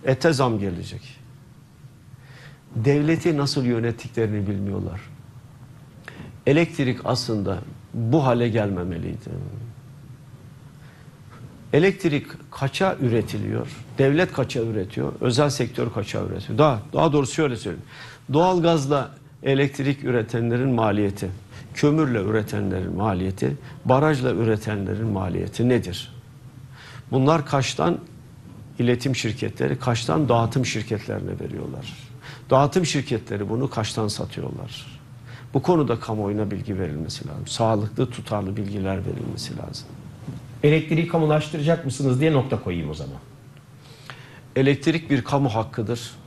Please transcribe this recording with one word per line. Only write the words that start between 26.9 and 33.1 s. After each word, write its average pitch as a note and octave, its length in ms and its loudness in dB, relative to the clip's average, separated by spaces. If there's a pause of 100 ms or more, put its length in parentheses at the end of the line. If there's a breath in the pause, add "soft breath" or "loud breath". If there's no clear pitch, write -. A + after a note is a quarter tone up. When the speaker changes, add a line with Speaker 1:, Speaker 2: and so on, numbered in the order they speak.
Speaker 1:
Bunlar C#3+ 340 4
kaçtan D3+ 520 0 (840)
iletim B2 360 2
şirketleri, A#2+ 640 -2
kaçtan B2 500 2
dağıtım A#2 360 4
şirketlerine G#2 680 -4 (100)
veriyorlar? - 520 -8 (560 loud breath)
Dağıtım C#3+ 360 6
şirketleri G#2 640 -2